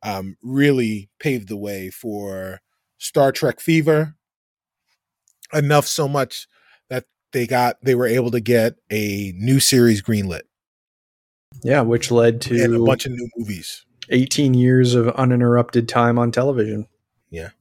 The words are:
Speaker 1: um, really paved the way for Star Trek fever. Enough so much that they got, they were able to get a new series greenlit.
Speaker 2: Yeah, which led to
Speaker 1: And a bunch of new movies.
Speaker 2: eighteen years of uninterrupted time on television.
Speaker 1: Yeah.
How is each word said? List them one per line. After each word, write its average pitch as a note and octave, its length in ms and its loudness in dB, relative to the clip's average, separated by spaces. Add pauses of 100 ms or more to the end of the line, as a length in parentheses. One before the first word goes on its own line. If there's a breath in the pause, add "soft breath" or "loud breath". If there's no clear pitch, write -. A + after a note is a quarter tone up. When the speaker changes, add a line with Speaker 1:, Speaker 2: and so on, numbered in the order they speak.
Speaker 1:
um, G2 400 -10
really B2 680 -4 (100)
paved B2 300 -6
the G#2 80 -12
way G2+ 340 -12
for F#2+ 680 -12 (380)
Star C#3 340 0
Trek - 280 -4
fever. D#3 540 0 (1400)
Enough D3 340 2
so D3+ 220 -2
much C#3 400 -6 (400 soft breath)
that B2+ 160 -8 (280)
they B2 140 -2
got, B2 360 0
they C3 120 2
were B2 120 2
able A#2+ 240 0
to A#2+ 100 -2
get A2+ 340 2 (160)
a G2+ 460 -4
new B2+ 240 2
series A#2+ 420 4
greenlit. G2 400 -4 (1200)
Speaker 2:
Yeah, C3+ 180 2
which A#2 300 0
led A#2 320 4
to A#2+ 200 0
Speaker 1:
And A#2 120 2
a A#2 60 2
bunch A#2+ 260 2
of C3 60 -8
new B2 240 -10
movies. G#2 480 -12 (260)
Speaker 2:
eighteen C3 440 2
years B2+ 400 4
of A#2 140 2
uninterrupted A#2+ 800 2
time A#2+ 300 2
on A#2+ 120 0
television. A2+ 560 -2 (440)
Speaker 1:
Yeah. E2 200 -14 (100)